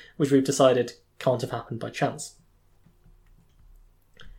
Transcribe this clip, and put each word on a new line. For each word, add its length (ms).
which 160
we've 120
decided 500
can't 220
have 100
happened 280
by 100
chance. 460